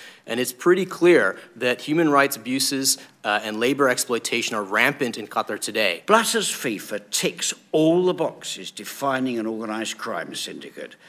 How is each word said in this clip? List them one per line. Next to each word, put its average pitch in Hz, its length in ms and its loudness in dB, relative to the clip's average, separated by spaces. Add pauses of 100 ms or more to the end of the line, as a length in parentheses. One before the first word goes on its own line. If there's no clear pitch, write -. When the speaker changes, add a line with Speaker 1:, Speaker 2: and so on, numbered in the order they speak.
(280)
Speaker 1:
And 117 120 -2
it's 123 140 -2
pretty 180 320 4
clear 156 540 4 (160)
that 123 260 -2
human 160 280 2
rights 139 260 4
abuses, 131 640 -2 (260)
uh, 104 200 0
and 107 160 -6
labor 127 280 2
exploitation 120 680 0
are 107 80 -2
rampant 117 540 0
in 107 100 -10
Qatar 110 320 -4
today. 104 460 -2
Speaker 2:
Blatter's 214 460 2
fifa 104 580 -6
ticks - 440 -2 (180)
all 165 340 4
the 180 80 2
boxes - 580 -8
defining 131 680 -4
an 110 80 -2
organised 110 500 -6
crime 87 380 -8
syndicate, 71 600 -12 (140)